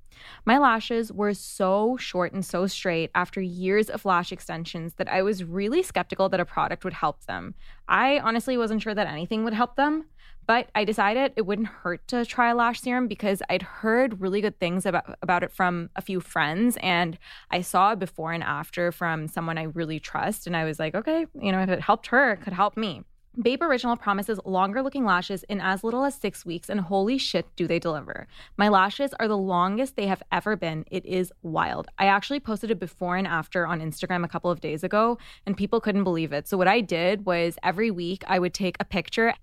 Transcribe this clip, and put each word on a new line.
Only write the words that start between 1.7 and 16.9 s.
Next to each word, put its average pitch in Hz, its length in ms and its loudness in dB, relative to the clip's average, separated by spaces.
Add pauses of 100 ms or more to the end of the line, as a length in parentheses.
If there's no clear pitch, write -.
short 180 340 -2
and 190 120 -4
so 185 240 0
straight 165 480 -2
after 180 260 0
years 185 480 0
of - 160 -8
lash 180 260 2
extensions 165 640 -10
that - 160 -6
I 190 140 2
was 196 200 -2
really 202 400 0
skeptical 190 460 0
that 190 100 2
a 175 60 0
product 165 400 -4
would 180 80 -4
help - 320 -4
them. 92 280 -8 (360)
I 262 300 4
honestly 240 380 0
wasn't 220 240 -2
sure 214 140 -4
that 196 120 0
anything 175 360 -4
would 226 100 -2
help 240 220 0
them, 302 300 2 (420)
but 240 260 4
I 214 120 2
decided 220 500 2
it 220 100 0
wouldn't 208 220 0
hurt - 400 -6
to 240 180 -2
try 240 260 4
a 233 40 2
lash 240 240 2
serum 247 300 0
because 196 400 0
I'd 180 120 2
heard 220 600 0
really 190 180 0
good 220 200 -2
things 180 260 0
about, 175 360 -2
about 180 220 2
it - 80 -4
from 175 460 0
a 190 40 -6
few 185 200 -4
friends, 170 600 2
and 175 360 2 (340)